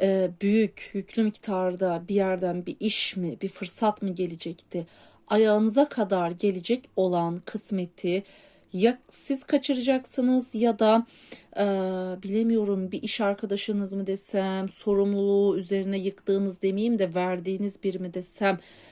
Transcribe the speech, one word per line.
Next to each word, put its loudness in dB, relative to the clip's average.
e, 4
büyük, 2
yüklü -2
miktarda -2
bir -2
yerden 0
bir -8
iş 0
mi, -4
bir -2
fırsat -2
mı -2
gelecekti? -6
Ayağınıza 4
kadar 0
gelecek -2
olan 2
kısmeti -4
ya 4
siz -4
kaçıracaksınız 0
ya 2
da, 4
e, 0
bilemiyorum, 0
bir -6
iş -2
arkadaşınız -2
mı -4
desem, -2
sorumluluğu 2
üzerine -2
yıktığınız -2
demeyeyim 2
de 0
verdiğiniz -2
biri -2
mi -8
desem. -2